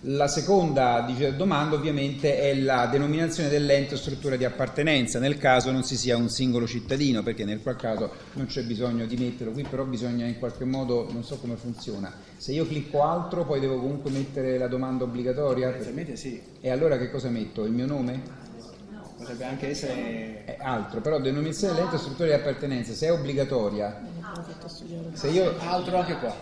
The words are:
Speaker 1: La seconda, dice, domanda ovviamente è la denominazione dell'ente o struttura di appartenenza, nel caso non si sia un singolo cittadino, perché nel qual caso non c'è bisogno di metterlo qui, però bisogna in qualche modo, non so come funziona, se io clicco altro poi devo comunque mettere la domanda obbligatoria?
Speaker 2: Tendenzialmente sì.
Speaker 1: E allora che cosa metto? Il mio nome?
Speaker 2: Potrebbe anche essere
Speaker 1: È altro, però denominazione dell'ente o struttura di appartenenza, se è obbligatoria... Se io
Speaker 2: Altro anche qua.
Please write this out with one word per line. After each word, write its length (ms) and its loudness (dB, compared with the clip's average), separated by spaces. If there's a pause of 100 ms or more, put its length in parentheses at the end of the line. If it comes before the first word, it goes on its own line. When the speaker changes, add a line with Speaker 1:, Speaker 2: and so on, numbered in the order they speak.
Speaker 1:
La 240 2
seconda, 760 4
dice, 300 0
domanda 400 2
ovviamente 600 0
è 160 4
la 360 4
denominazione 600 2
dell'ente 440 4
o 40 -2
struttura 380 -2
di 100 2
appartenenza, 720 2
nel 180 2
caso 340 6
non 140 2
si 100 -2
sia 220 2
un 140 2
singolo 360 2
cittadino, 560 0
perché 220 -2
nel 160 -4
qual 160 -4
caso 340 -2 (220)
non 140 -4
c'è 160 -4
bisogno 420 -2
di 140 -4
metterlo 340 -4
qui, 160 -6
però 160 -2
bisogna 400 -2
in 140 -2
qualche 260 -4
modo, 480 0
non 100 -4
so 140 -8
come 200 -6
funziona, 540 -6 (240)
se 180 -6
io 140 0
clicco 360 0
altro 420 0
poi 160 0
devo 180 0
comunque 320 -4
mettere 460 -2
la 120 0
domanda 360 0
obbligatoria? 600 0
Speaker 2:
Tendenzialmente 500 -4
sì. 240 -10 (220)
Speaker 1:
E 80 0
allora 260 4
che 140 -2
cosa 180 -4
metto? 380 -2
Il 60 0
mio 120 2
nome? 380 -2 (960)
Speaker 2:
Potrebbe 260 -8
anche 240 -4
essere 760 -4
Speaker 1:
È 160 -8
altro, 400 -2
però 180 2
denominazione 540 0
dell'ente 220 2
o 20 2
struttura 300 0
di 60 8
appartenenza, 600 0
se 120 0
è 60 4
obbligatoria... 880 0 (1120)
Se 160 -2
io 300 4
Speaker 2:
Altro 400 0
anche 200 0
qua. 240 -2